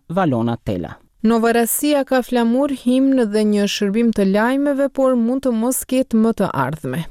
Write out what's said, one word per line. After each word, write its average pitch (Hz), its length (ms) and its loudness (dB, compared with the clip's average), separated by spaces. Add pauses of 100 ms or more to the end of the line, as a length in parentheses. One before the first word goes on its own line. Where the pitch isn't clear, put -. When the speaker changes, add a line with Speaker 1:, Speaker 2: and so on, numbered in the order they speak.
Speaker 1:
Valona 127 560 0
Tela. 90 380 -6 (240)
Speaker 2:
Novorasia 233 800 2
ka 262 160 0
flamur, 240 480 0
himn 262 540 0 (100)
dhe 214 160 2
një 208 160 2
shërbim 208 480 0
të 202 160 2
lajmeve, 269 640 0
por 262 240 2
mund 240 240 0
të 247 160 0
mos 247 220 -2 (100)
ketë 254 320 0
më 226 160 2
të 190 160 0
ardhme. 135 460 -4 (120)